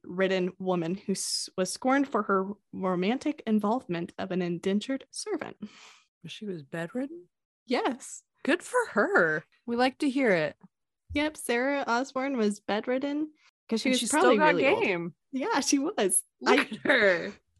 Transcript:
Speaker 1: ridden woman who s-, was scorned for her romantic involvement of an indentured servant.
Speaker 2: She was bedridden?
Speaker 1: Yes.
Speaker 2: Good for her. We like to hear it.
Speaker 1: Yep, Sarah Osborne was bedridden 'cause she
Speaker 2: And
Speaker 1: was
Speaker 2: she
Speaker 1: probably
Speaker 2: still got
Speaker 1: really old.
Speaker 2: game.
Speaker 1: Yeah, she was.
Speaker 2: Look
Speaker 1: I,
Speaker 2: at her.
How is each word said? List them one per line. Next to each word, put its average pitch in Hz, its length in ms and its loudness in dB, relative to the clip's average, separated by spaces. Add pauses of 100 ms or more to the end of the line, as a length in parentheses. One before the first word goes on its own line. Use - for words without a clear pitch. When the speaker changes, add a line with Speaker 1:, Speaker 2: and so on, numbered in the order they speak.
Speaker 1:
ridden 185 560 0
woman 180 360 -2
who 202 180 -6
s-, - 460 -6
was 185 120 0
scorned 269 380 2
for 208 140 0
her 190 240 0 (260)
romantic 190 760 -2
involvement 214 720 0
of 190 120 -6
an 180 100 -2
indentured 190 720 -2
servant. - 480 -8 (680)
Speaker 2:
She 185 200 -14
was 180 160 -8
bedridden? 254 640 -8 (420)
Speaker 1:
Yes. - 560 -2 (200)
Speaker 2:
Good 294 200 0
for - 160 -2 (140)
her. 196 520 2 (220)
We 240 100 -4
like 254 220 0
to 302 100 2
hear 254 220 2
it. 160 260 2 (560)
Speaker 1:
Yep, 302 240 0
Sarah 269 500 -2
Osborne 262 520 -2
was 208 220 0
bedridden 269 720 -2 (380)
'cause 226 140 -2
she - 80 2
Speaker 2:
And - 20 4
Speaker 1:
was 247 80 2
Speaker 2:
she 240 60 -2
Speaker 1:
probably 302 300 4
Speaker 2:
still - 20 4
got 202 160 6
Speaker 1:
really 262 140 2
old. 427 140 4
Speaker 2:
game. 175 320 0 (180)
Speaker 1:
Yeah, 311 280 0
she 285 180 2
was. 269 440 0 (180)
Speaker 2:
Look - 180 4
Speaker 1:
I, - 40 2
Speaker 2:
at - 140 -6 (100)
her. 202 460 4 (280)